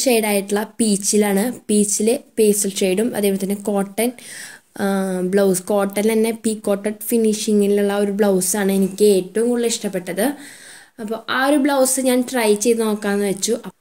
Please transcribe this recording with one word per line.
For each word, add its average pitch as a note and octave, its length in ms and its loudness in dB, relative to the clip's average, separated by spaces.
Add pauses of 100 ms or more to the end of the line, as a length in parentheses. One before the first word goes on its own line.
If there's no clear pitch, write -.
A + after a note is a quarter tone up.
ഷെയ്ഡ് A3+ 260 2
ആയിട്ടുള്ള G3+ 320 0 (160)
പീച്ചിലാണ്. G3+ 680 2 (240)
പീച്ചിൽ G#3 400 2 (300)
പേസ്റ്റൽ G3+ 420 2
ഷെയ്ഡും G3+ 360 0
അതേപോലെ G3+ 280 0
തന്നെ G3+ 140 -4 (100)
കോട്ടൺ, G3+ 400 -2 (760)
ആ, - 20 0 (480)
ബ്ലൗസ്, G3 280 2 (100)
കോട്ടൺ G3+ 400 0
തന്നെ A3 200 0 (120)
പീ A3 100 -2 (120)
കോട്ടൺ G3+ 280 -2 (160)
ഫിനിഷിങ്ങിലുള്ള G#3 960 2
ഒരു G3+ 160 -2
ബ്ലൗസാണ് G3 580 2
എനിക്ക് G3 260 2 (140)
ഏറ്റവും G#3+ 320 -2
കൂടുതൽ A#3+ 240 0
ഇഷ്ടപ്പെട്ടത്. F#3+ 520 -4 (760)
അപ്പോൾ A3+ 160 -6 (180)
ആ C4 140 0
ഒരു D4 160 4
ബ്ലൗസ് C4+ 420 0
ഞാൻ B3+ 240 2
ട്രൈ A3+ 180 0 (140)
ചെയ്ത് A3+ 220 2
നോക്കാമെന്ന് G3+ 460 -2
വെച്ചു. G3 220 -4 (260)